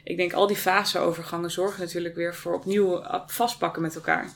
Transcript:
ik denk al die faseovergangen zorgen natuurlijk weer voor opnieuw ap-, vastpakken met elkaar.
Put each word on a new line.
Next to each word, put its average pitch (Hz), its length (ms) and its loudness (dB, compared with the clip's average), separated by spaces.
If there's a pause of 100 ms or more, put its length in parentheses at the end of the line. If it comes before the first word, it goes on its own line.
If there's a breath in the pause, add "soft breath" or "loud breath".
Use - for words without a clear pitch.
ik 175 120 -4
denk 175 160 0
al 202 140 6
die 202 100 2
faseovergangen 175 920 0
zorgen 190 300 -2
natuurlijk 170 340 -6
weer 170 200 -4
voor 175 200 -4
opnieuw 185 500 2
ap-, - 260 -4
vastpakken 175 520 0
met 160 120 -2
elkaar. 160 420 0